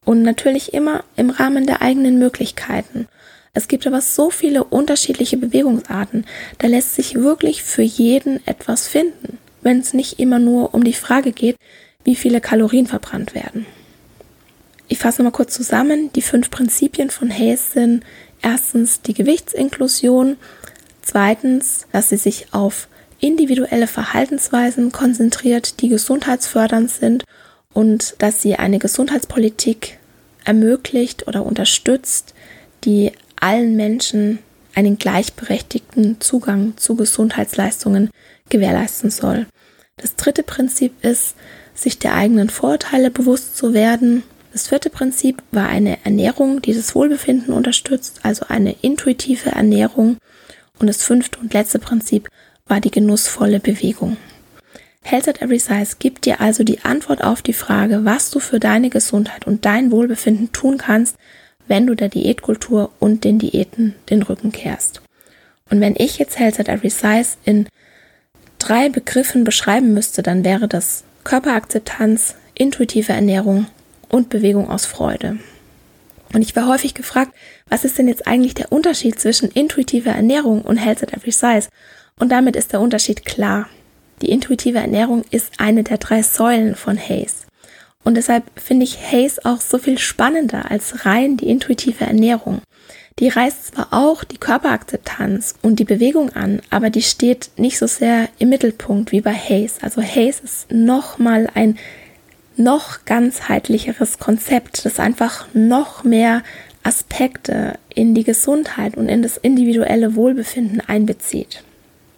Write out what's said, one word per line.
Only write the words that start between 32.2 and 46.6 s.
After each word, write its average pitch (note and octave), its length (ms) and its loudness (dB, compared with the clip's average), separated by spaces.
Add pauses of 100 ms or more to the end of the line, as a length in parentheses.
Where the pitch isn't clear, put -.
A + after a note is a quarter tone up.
die G#3 280 2 (280)
allen A3 360 2
Menschen G#3+ 640 0 (340)
einen G3+ 240 2
gleichberechtigten A3 1200 -2
Zugang G#3+ 560 -2
zu - 200 -2
Gesundheitsleistungen G#3+ 1120 0 (400)
gewährleisten G3 600 0
soll. - 360 -2 (500)
Das - 200 -8
dritte C#4+ 260 -2
Prinzip B3+ 600 -4
ist, - 320 -2 (400)
sich - 240 -4
der - 160 -4
eigenen G#3+ 360 2
Vorteile C4 600 0
bewusst B3+ 460 0
zu A#3 160 0
werden. A#3 500 4 (300)
Das - 160 -8
vierte C#4+ 220 0
Prinzip C4 600 -2
war G3+ 180 0
eine G#3 360 0
Ernährung, B3+ 560 2